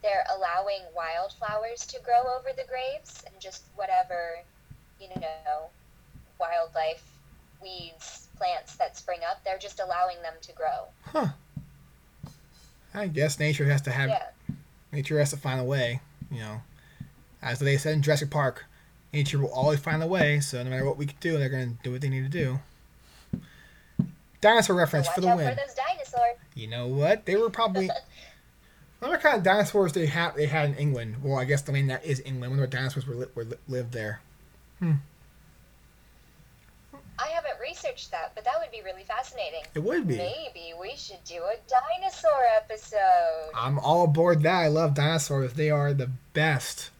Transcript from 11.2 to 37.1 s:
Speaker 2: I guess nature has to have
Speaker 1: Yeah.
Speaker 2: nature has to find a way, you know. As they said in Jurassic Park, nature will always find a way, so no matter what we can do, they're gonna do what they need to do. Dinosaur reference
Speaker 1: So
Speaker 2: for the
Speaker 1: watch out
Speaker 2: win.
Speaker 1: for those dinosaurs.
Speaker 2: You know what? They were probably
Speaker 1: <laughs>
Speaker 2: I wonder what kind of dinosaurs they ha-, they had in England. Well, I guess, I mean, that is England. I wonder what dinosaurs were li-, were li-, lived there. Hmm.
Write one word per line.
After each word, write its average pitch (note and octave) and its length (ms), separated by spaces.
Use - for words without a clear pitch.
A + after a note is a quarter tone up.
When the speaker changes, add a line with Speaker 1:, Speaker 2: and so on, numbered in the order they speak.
Speaker 2:
I G3+ 140
guess D3 320
nature D3 260
has C#3 180
to B2+ 80
have C3+ 180
Speaker 1:
Yeah. - 180
Speaker 2:
nature D3 260
has C#3+ 120
to C#3+ 60
find C3 220
a B2+ 60
way, B2+ 340
you A#2+ 80
know. A2 220
As A#2+ 180
they C#3 180
said D#3 160
in D3+ 80
Jurassic D3 300
Park, C#3 340
nature D3 240
will C3+ 140
always C#3+ 280
find D#3 220
a E3 60
way, D3+ 320
so C3 240
no B2+ 60
matter C3 160
what C#3 120
we C#3+ 80
can C#3+ 140
do, D#3+ 180
they're C3+ 120
gonna B2+ 340
do B2 80
what B2+ 100
they C#3+ 80
need C3 140
to C3+ 60
do. C#3 300
Dinosaur G#3 340
reference D#3 320
Speaker 1:
So - 60
Speaker 2:
for F#3 80
the F#3 60
Speaker 1:
watch F3+ 60
out F3 60
Speaker 2:
win. C#3 180
Speaker 1:
for - 100
those - 80
dinosaurs. C4 600
Speaker 2:
You A2+ 120
know A#2+ 200
what? D3+ 380
They F3+ 100
were A3+ 140
probably G3 460
Speaker 1:
<laughs> - 40
Speaker 2:
I A#3+ 40
wonder E4+ 100
what - 80
kind C#4 140
of F3 60
dinosaurs F#3+ 500
they E3 140
ha-, E3 280
they D3 120
had D3 240
in C#3 40
England. A#2+ 480
Well, C3+ 160
I B2+ 60
guess, C#3 240
I - 20
mean, C#3 160
that C3 160
is C#3+ 220
England. B2+ 180
I A#2+ 60
wonder C#3 140
what B2+ 80
dinosaurs C3 360
were B2 80
li-, B2 180
were A#2 120
li-, A2+ 120
lived B2 240
there. A2 260
Hmm. E3 160